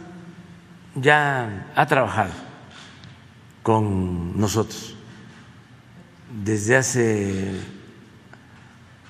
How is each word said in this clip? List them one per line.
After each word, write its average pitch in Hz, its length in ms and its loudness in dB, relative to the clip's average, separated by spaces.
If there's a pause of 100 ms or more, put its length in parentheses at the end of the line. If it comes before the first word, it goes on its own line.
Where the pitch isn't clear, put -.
(960)
ya 135 800 2
ha 139 120 4
trabajado 110 440 2 (1300)
con 92 760 0
nosotros 104 560 -2 (1500)
desde 107 320 2
hace 101 840 0 (1500)